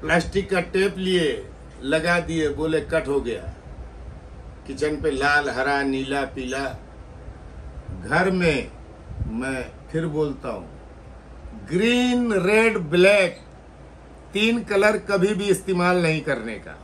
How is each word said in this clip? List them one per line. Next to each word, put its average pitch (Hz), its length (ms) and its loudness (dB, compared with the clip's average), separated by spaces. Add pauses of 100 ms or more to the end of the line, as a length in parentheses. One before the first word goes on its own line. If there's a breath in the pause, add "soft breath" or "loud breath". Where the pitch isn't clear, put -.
प्लास्टिक 185 500 2
का 185 100 2
टेप 190 360 0
लिए 175 520 0 (320)
लगा 160 380 2
दिए, 160 300 0
बोले, 151 320 0
"कट 160 260 -2
हो 139 140 2
गया।" 113 320 -6 (1120)
किचन 143 340 -2
पे 151 100 2
लाल, 143 380 2
हरा, 139 340 0
नीला, 135 380 -2
पीला। 131 640 -6 (1200)
घर 180 260 2
में 165 400 2 (560)
मैं 127 440 -6 (200)
फिर 160 140 -2
बोलता 147 440 -2
हूँ, 104 200 -10 (1000)
ग्रीन, 240 640 4
रेड, 214 440 4
ब्लैक 180 640 6 (920)
तीन 226 300 2
कलर 208 340 4
कभी 202 360 2
भी 196 100 -2
इस्तेमाल 180 600 2
नहीं 156 180 2
करने 110 340 -4
का। 92 280 -14